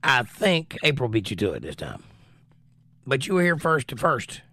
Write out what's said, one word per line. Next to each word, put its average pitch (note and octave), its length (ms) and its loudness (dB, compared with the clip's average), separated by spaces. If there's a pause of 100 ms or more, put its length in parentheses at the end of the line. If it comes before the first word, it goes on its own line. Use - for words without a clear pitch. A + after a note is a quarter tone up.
I B2+ 180 4
think E3 600 0
April C3+ 260 2
beat A2 220 0
you G#2 60 -4
to F#2 160 0
it A#1+ 100 -8
this D2 120 -10
time. - 280 -12 (1040)
But C3+ 180 0
you F#3+ 80 -2
were F3+ 80 4
here F3 160 2
first D#3 300 0
to B2+ 100 -12
first. C#3 440 -2 (120)